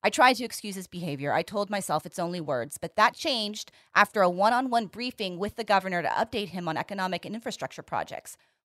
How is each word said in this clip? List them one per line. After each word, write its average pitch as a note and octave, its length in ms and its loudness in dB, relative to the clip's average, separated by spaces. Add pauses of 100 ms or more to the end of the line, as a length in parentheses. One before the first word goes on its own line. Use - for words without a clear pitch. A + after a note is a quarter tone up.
I G#3 80 2
tried B3+ 240 6
to A3+ 100 -6
excuse G#3 300 -8
his F#3+ 140 -10
behavior. C#3+ 440 -4
I D#3 100 2
told G3+ 280 -4
myself D#3 340 -2
it's - 140 -12
only F3 220 -4
words, C3+ 360 -4
but - 200 -8
that G#3+ 180 6
changed A3 560 -4 (240)
after - 260 4
a F3+ 80 8
one-on-one A#3 580 2
briefing G3+ 520 -6
with G#3 160 -4
the A#3+ 100 -6
governor F#3+ 380 2
to D3 60 0
update G#3+ 400 -2
him F3 200 -6
on D#3+ 80 -2
economic F#3 480 -4
and F#3 100 -8
infrastructure - 480 -8
projects. - 540 -8 (280)